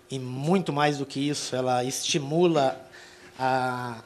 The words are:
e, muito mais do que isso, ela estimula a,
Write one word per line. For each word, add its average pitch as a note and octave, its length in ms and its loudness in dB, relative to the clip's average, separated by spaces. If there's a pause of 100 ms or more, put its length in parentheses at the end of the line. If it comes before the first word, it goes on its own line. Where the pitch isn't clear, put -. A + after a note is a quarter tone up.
e, C3+ 80 -6
muito C#3 540 0
mais D3 280 2
do C#3 60 -4
que - 140 -6
isso, C#3+ 340 -2
ela B2+ 300 2
estimula D3 1000 2 (560)
a, B2+ 680 0